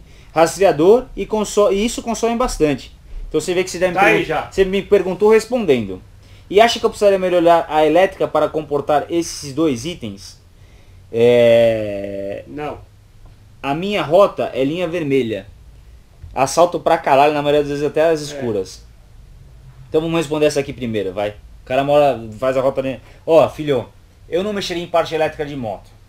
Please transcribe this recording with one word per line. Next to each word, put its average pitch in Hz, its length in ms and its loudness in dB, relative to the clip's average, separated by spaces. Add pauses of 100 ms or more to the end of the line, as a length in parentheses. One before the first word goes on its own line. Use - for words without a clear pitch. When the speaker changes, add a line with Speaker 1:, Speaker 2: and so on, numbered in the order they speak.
(340)
Speaker 1:
Rastreador 175 720 4 (100)
e 196 100 -8
conso-, 208 460 0
e 196 140 0
isso 240 160 -6
consome 226 340 -4
bastante. 151 600 -2 (320)
Então 156 140 -4
você 180 120 -4
vê 180 100 0
que 185 60 -8
você 175 100 -10
já 180 80 2
me 175 60 -4
Speaker 2:
Tá 180 100 0
aí 214 140 6
Speaker 1:
pergun-, - 100 -2
Speaker 2:
já. 147 240 -6
Speaker 1:
você 190 140 2
me 190 160 -2
perguntou 190 500 2
respondendo. 160 680 0 (480)
E 185 120 6
acha 233 180 2
que 233 60 0
eu 220 40 0
precisaria 202 300 2
melhorar 170 480 2
a 156 180 2
elétrica 165 420 2
para 151 200 0
comportar 143 640 -2
esses 165 440 -6
dois 131 300 -2
itens? 120 560 -12 (720)
É, 110 1400 2
Speaker 2:
Não. 139 300 -10 (840)
Speaker 1:
a 139 120 -4
minha 190 300 -4
rota 156 500 2
é 127 100 -2
linha 170 240 -2
vermelha. 135 600 -2 (840)
Assalto 165 460 0
pra 165 180 2
caralho, 151 360 4
na 147 80 -2
maioria 147 200 2
das 143 80 -6
vezes 143 140 -4
até 151 260 0
às 156 120 0
Speaker 2:
É. - 40 -10
Speaker 1:
escuras. 120 600 -8 (1040)
Então 156 120 2
vamos 165 160 -2
responder 151 280 0
essa 147 140 2
aqui 139 140 -4
primeiro, 110 400 -4
vai. 101 180 -2
O - 340 -20
cara 131 180 0
mora, 143 360 2 (180)
faz 131 200 -2
a 135 40 2
rota, 135 200 -2
né? 131 180 -8 (260)
Ó, 156 240 6
filho, 143 380 -4 (420)
eu 175 140 -2
não 208 100 -6
mexeria 185 300 -6
em 165 40 -10
parte 165 280 0
elétrica 156 300 -4
de 143 100 -10
moto. 110 340 -10 (200)